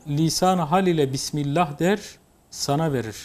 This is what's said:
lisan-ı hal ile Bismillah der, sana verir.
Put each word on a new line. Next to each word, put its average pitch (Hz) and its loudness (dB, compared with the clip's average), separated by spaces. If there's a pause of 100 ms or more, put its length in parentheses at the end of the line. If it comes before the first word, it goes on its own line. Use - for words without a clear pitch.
lisan-ı 165 2
hal 180 2
ile 147 2
Bismillah 147 -2
der, 190 2 (500)
sana 147 -2
verir. 110 -4